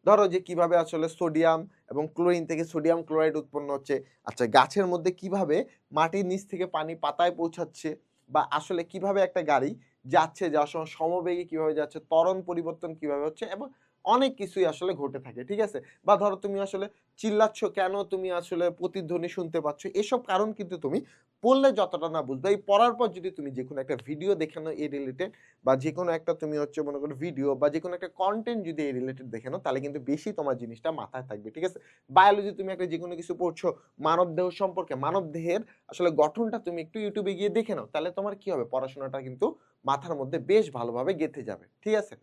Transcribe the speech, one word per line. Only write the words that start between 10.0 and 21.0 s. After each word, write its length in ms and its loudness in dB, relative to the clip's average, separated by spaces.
যাচ্ছে, 440 2
যাওয়ার 240 2
সময় 240 -6
সমবেগে 480 -2
কিভাবে 280 -2
যাচ্ছে, 260 -4
ত্বরণ 420 4
পরিবর্তন 540 -6
কিভাবে 300 -4
হচ্ছে, 200 -6
এবং 120 -10
অনেক 300 4
কিছুই 300 0
আসলে 280 -2
ঘটে 260 -6
থাকে, 300 -14
ঠিক 100 -4
আছে? 180 -2
বা 120 8
ধরো 180 2
তুমি 240 -4
আসলে 260 -4
চিল্লাচ্ছ 400 2
কেন, 160 0
তুমি 280 -4
আসলে 400 -2
প্রতিধ্বনি 580 -4
শুনতে 320 -4
পাচ্ছ, 200 -4
এসব 240 0
কারণ 280 2
কিন্তু 240 -8
তুমি 220 -2